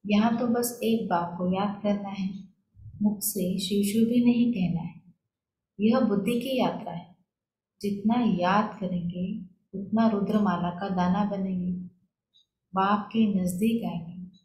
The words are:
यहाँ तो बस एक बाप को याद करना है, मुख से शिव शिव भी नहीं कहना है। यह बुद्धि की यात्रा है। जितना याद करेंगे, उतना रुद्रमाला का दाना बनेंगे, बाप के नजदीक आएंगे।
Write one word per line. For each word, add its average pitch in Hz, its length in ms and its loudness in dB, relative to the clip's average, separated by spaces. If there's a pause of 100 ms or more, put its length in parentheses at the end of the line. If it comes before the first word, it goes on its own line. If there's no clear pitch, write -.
यहाँ 226 340 4
तो 247 80 0
बस 240 360 -2
एक 220 260 0
बाप 170 240 0
को 180 220 0
याद 202 280 -2
करना 202 260 0
है, 196 400 -6 (520)
मुख 208 180 2
से 190 400 -2
शिव 202 240 0
शिव 226 260 4
भी 240 160 4
नहीं 240 280 4
कहना 170 280 0
है। - 200 -12 (800)
यह 240 200 4
बुद्धि 208 400 0
की 262 200 -2
यात्रा 175 320 -2
है। - 180 -12 (720)
जितना 202 340 0 (240)
याद 190 400 2
करेंगे, 180 680 -4 (240)
उतना 220 340 0
रुद्रमाला 185 720 0
का 196 100 -6
दाना 185 360 2
बनेंगे, 190 460 -2 (1040)
बाप 196 320 2
के 202 340 2
नजदीक 208 440 0
आएंगे। - 600 -8